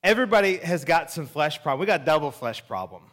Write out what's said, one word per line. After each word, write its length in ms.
Everybody 540
has 260
got 260
some 160
flesh 360
problem. 180
We 60
got 180
double 260
flesh 360
problem. 460